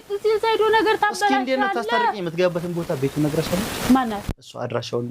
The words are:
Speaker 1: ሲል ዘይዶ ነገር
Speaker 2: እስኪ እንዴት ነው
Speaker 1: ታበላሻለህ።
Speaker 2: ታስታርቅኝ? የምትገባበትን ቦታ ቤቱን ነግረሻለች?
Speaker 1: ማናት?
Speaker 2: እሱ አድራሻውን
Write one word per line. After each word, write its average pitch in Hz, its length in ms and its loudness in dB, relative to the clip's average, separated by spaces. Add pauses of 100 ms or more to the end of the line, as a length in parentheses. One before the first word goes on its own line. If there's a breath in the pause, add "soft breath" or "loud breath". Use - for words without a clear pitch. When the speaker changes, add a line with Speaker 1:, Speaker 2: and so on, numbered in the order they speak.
(180)
Speaker 1:
ሲል 427 200 2
ዘይዶ 440 300 2
ነገር 427 260 4
Speaker 2:
እስኪ 415 120 2 (200)
እንዴት 262 320 2
ነው 403 60 0
Speaker 1:
ታበላሻለህ። 392 100 -2
Speaker 2:
ታስታርቅኝ? 453 420 0
የምትገባበትን 175 560 0
ቦታ 170 220 -4
ቤቱን 139 280 -2
ነግረሻለች? 160 480 -2 (200)
Speaker 1:
ማናት? 226 340 2 (140)
Speaker 2:
እሱ - 200 -20
አድራሻውን 120 520 -4